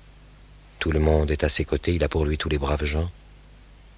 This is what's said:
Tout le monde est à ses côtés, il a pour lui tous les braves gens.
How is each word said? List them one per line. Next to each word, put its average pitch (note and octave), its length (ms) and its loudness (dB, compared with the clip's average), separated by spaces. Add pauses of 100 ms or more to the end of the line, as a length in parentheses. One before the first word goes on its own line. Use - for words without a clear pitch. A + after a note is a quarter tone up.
(800)
Tout E2 140 -2
le D2+ 80 2
monde D#2 300 4
est D2 140 0
à D2+ 40 2
ses D2+ 160 2
côtés, D2+ 300 -2
il D#2 100 0
a D2 40 0
pour D#2+ 160 0
lui D2+ 140 -2
tous - 100 -4
les D2 100 -2
braves C#2+ 260 -2
gens. D#2+ 260 -2 (880)